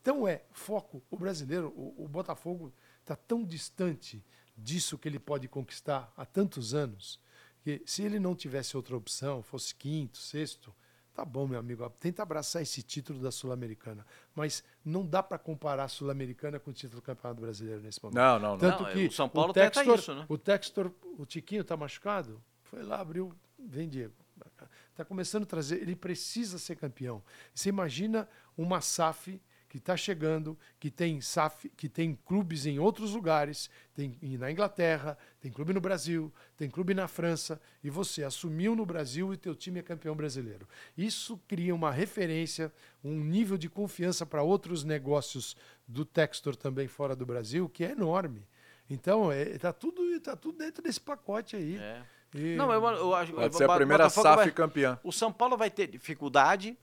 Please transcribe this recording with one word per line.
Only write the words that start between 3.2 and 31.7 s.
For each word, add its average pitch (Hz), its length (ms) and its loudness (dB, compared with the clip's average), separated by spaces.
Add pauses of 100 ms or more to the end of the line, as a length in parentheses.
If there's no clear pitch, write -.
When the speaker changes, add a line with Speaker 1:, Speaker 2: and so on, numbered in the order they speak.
Speaker 1:
distante 165 800 -6 (320)
disso 139 420 -4
que - 100 -6
ele 143 120 -6
pode 139 280 -4
conquistar 135 680 -6
há 139 80 -12
tantos 135 500 -2
anos, 120 460 -6 (420)
que 147 240 -4
se - 160 -6
ele 208 160 -2
não 180 160 0
tivesse 135 420 -6
outra 127 200 -6
opção, 131 460 -6
fosse - 320 -10
quinto, 143 440 -6
sexto, - 540 -10 (400)
tá - 120 -6
bom, 139 240 -4
meu 123 100 -4
amigo, 120 300 -8 (120)
tenta 175 220 -4
abraçar 156 400 -4
esse - 180 -6
título 139 380 -10
da 127 140 -4
Sul-Americana. 113 760 -8 (280)
Mas 151 280 -4 (220)
não 175 200 -2
dá 175 180 0
pra 180 140 -4
comparar 143 480 -4
a 135 40 -8
Sul-Americana 139 720 -6
com - 100 -14
o - 20 -10
título 120 280 -14
do - 40 -20
Campeonato 120 360 -8
Brasileiro 110 420 -8
nesse 107 200 -12
momento. 104 140 -8
Speaker 2:
Não, 123 220 8
não, 104 140 0
não. 98 60 -2
Speaker 1:
Tanto 180 260 4
Speaker 3:
Não, 101 80 -4
Speaker 1:
que 190 160 2
Speaker 3:
o - 40 -2
São 139 160 0
Paulo 160 220 4
Speaker 1:
o - 20 -4
Textor, 214 320 8
Speaker 3:
tenta 240 140 8
isso, 165 160 -4
né? 147 140 -10
Speaker 1:
o 151 100 -2
Textor, 196 520 0 (280)
o 143 80 -10
Tiquinho 190 380 -6
tá 165 120 -4
machucado? 147 640 -6 (220)
Foi 233 220 -16
lá, 208 160 -4
abriu, 175 340 -6 (240)
vem 165 300 -8
Diego. 123 260 -8 (800)
Tá 165 100 -10
começando 196 400 -4
a - 20 -16
trazer, 165 340 -2
ele 180 140 -4
precisa 180 640 -6
ser 165 180 -10
campeão. 123 460 -8 (320)
Você - 140 -2
imagina 196 600 0 (280)
uma 175 240 0
saf 170 600 -2 (280)
que 135 120 -12
tá 180 160 0
chegando, 156 640 -2 (200)
que 147 120 -6
tem 165 320 -2
saf, 156 540 0